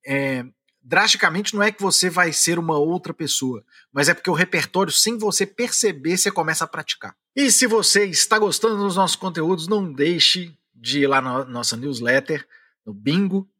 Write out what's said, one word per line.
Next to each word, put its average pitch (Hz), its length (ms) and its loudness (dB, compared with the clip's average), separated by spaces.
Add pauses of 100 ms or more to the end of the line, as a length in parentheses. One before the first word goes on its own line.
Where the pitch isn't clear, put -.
É, 135 400 -4 (360)
drasticamente 185 720 0
não 202 80 2
é 214 80 4
que 202 120 -12
você 185 260 2
vai 175 240 2
ser 170 260 0
uma 160 200 0
outra 165 340 0
pessoa, 131 500 -6 (300)
mas 143 160 2
é 170 60 4
porque - 160 -4
o 160 40 2
repertório, 180 560 0
sem 226 280 0
você 202 260 0
perceber, 175 720 -2
você 190 140 0
começa 160 340 -2
a - 40 -8
praticar. - 460 -10 (220)
E 262 160 4
se 254 140 4
você 208 400 2
está 190 320 2
gostando 208 400 0
dos 196 180 0
nossos 185 200 2
conteúdos, 165 520 -2
não 196 240 0
deixe 165 640 0 (180)
de 127 260 -4
ir 139 60 4
lá 135 140 2
na 131 240 -4
nossa 120 320 -6
newsletter, 135 720 -2 (400)
no 107 80 -12
bingo 185 540 -2 (120)